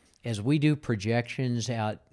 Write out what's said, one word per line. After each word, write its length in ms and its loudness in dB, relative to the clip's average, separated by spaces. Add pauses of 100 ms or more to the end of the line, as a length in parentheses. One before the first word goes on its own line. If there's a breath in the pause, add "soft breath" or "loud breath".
(240 loud breath)
As 160 -2
we 180 2
do 180 4
projections 920 -2
out, 300 -2 (120)